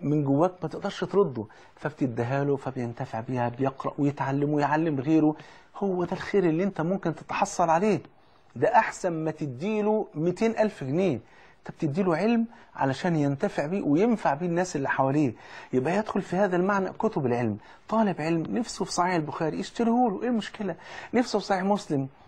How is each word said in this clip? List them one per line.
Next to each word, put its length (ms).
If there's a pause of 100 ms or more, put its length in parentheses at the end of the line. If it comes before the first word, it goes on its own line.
من 220
جواك 280 (120)
ما 60
تقدرش 340
ترده، 420 (300)
فبتديها 680
له، 120
فبينتفع 640
بيها، 300
بيقرأ 480
ويتعلم 560
ويعلم 460
غيره. 360 (420)
هو 260
ده 80
الخير 320
اللي 200
أنت 180
ممكن 340
تتحصل 540
عليه، 320 (540)
ده 200
أحسن 380
ما 180
تديله 840
ميتين 440
ألف 240
جنيه، 300 (460)
أنت 180
بتديله 380
علم 300 (300)
علشان 400
ينتفع 500
بيه 160
وينفع 520
بيه 120
الناس 300
اللي 140
حواليه. 440 (400)
يبقى 240
يدخل 240
في 140
هذا 200
المعنى 340 (100)
كتب 260
العلم. 320 (320)
طالب 320
علم 200 (160)
نفسه 280
في 60
صحيح 220
البخاري، 460
اشتريه 500
له، 140
إيه 60
المشكلة؟ 460 (380)
نفسه 260
في 60
صحيح 180
مسلم، 440 (200)